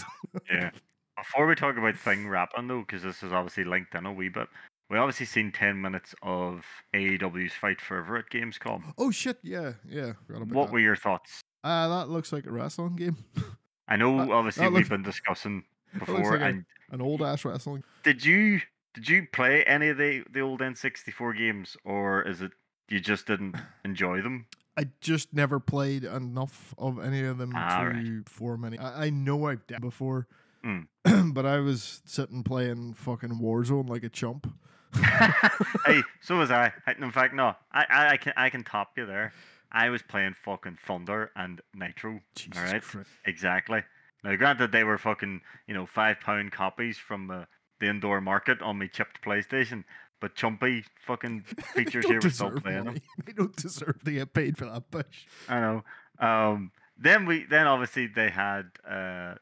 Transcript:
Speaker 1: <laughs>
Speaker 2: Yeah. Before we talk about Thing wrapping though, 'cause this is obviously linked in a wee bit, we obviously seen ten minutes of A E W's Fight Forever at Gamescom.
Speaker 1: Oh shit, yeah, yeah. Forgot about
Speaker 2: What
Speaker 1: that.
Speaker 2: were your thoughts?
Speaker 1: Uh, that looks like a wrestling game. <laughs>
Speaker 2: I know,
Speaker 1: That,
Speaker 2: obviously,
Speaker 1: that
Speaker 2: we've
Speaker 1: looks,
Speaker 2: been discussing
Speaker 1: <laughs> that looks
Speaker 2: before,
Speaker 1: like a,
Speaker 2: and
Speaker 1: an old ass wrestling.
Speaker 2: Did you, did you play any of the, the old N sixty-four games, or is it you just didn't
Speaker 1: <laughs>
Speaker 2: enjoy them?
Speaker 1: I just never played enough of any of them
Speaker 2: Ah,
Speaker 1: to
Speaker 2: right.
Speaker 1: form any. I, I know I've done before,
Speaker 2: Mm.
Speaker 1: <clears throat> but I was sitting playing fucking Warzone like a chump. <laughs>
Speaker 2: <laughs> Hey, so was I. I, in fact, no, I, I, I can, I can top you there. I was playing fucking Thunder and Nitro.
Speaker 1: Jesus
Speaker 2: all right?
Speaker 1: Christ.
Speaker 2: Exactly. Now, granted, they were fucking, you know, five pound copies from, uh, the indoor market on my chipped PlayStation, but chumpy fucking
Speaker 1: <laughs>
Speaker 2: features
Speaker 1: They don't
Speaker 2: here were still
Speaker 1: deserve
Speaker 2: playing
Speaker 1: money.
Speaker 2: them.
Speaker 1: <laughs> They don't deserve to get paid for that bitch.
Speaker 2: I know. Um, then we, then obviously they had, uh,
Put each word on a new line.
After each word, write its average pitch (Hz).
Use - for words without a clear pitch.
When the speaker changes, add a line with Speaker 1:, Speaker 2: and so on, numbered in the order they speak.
Speaker 1:
<laughs> -
Speaker 2:
Yeah. 175
Before 139
we 165
talk 139
about 110
Thing 104
wrapping 98
though, 123
'cause 92
this 92
is 90
obviously 92
linked 90
in 87
a 101
wee 95
bit, -
we 104
obviously 131
seen 107
ten 101
minutes 95
of 90
A 101
E 95
W's 90
Fight 98
Forever 95
at 110
Gamescom. 117
Speaker 1:
Oh 262
shit, 247
yeah, 170
yeah. 131
Forgot 110
about 113
Speaker 2:
What 135
Speaker 1:
that. 110
Speaker 2:
were 120
your 107
thoughts? -
Speaker 1:
Uh, 165
that 170
looks 160
like 143
a -
wrestling 156
game. 170
<laughs> -
Speaker 2:
I 110
know, 127
Speaker 1:
That, 131
Speaker 2:
obviously, 113
Speaker 1:
that 110
Speaker 2:
we've 180
Speaker 1:
looks, -
Speaker 2:
been 98
discussing 98
Speaker 1:
<laughs> -
that 196
looks 185
Speaker 2:
before, 196
Speaker 1:
like -
a, -
Speaker 2:
and 190
Speaker 1:
an 127
old 147
ass 143
wrestling. 135
Speaker 2:
Did 135
you, 196
did 113
you 175
play 135
any 147
of 139
the, 143
the 135
old 135
N 131
sixty-four 117
games, 104
or 98
is 90
it 92
you 101
just 101
didn't 98
Speaker 1:
<laughs> -
Speaker 2:
enjoy 92
them? 120
Speaker 1:
I 147
just 160
never 143
played 139
enough 127
of 131
any 135
of 131
them 123
Speaker 2:
Ah, 87
Speaker 1:
to -
Speaker 2:
right. 113
Speaker 1:
form 117
any. 113
I, 135
I 151
know 143
I've 127
done 120
before, 127
Speaker 2:
Mm. 92
Speaker 1:
<clears throat> 185
but 131
I 143
was 139
sitting 127
playing 120
fucking 120
Warzone 120
like 117
a 113
chump. 123
<laughs> -
Speaker 2:
<laughs> -
Hey, 147
so 175
was 143
I. 120
I, 127
in 131
fact, 131
no, 127
I, 147
I, 147
I 139
can, -
I 127
can 123
top -
you 120
there. 104
I 113
was 120
playing 95
fucking 92
Thunder 98
and 90
Nitro. 101
Speaker 1:
Jesus 90
Speaker 2:
all 87
right? 98
Speaker 1:
Christ. -
Speaker 2:
Exactly. 95
Now, 101
granted, 123
they 113
were 107
fucking, 101
you 107
know, 95
five 107
pound 104
copies 107
from, 95
uh, 90
the 104
indoor 101
market 98
on 101
my 98
chipped -
PlayStation, 110
but 104
chumpy 113
fucking 117
Speaker 1:
<laughs> -
Speaker 2:
features -
Speaker 1:
They -
don't -
Speaker 2:
here 226
were 175
still 104
Speaker 1:
deserve 139
Speaker 2:
playing 101
Speaker 1:
money. 120
Speaker 2:
them. 175
Speaker 1:
<laughs> -
They 233
don't 202
deserve -
to 151
get 135
paid 147
for 127
that 117
bitch. -
Speaker 2:
I 123
know. 110
Um, 107
then 185
we, 165
then 151
obviously 123
they 110
had, 98
uh, 90